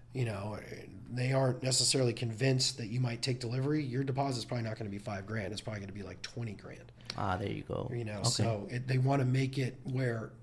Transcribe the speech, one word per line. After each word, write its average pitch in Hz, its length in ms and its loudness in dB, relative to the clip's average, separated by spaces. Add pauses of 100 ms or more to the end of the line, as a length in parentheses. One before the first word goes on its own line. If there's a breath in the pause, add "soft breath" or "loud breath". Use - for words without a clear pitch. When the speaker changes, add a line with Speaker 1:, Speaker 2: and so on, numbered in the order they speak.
(120)
Speaker 1:
you 127 120 0
know, 104 340 -4 (540)
they 127 200 2
aren't 131 300 4
necessarily 127 500 6
convinced 123 680 2
that 120 80 -4
you 123 140 -2
might 117 200 0
take 127 200 0
delivery, 131 420 0
your 131 220 0
deposit's 135 400 0
probably 120 200 -2
not 110 140 -4
gonna 107 120 -4
be 101 80 -6
five 98 280 -6
grand. 104 260 -2
It's 98 80 -6
probably 107 200 -6
gonna 98 120 -8
be, 98 100 -8
like, 92 200 -10
twenty 117 300 -6
grand. - 400 -14 (260 loud breath)
Speaker 2:
Ah, 95 180 2
there 101 140 -2
you 104 120 -4
go. - 300 -2
Speaker 1:
You 120 120 -2
know, 104 160 -4
Speaker 2:
Okay. 123 100 4
Speaker 1:
so 110 400 2
it, 127 160 -4
they 127 120 2
wanna 135 260 4
make 131 340 2
it 123 240 0
where, 123 480 0 (120)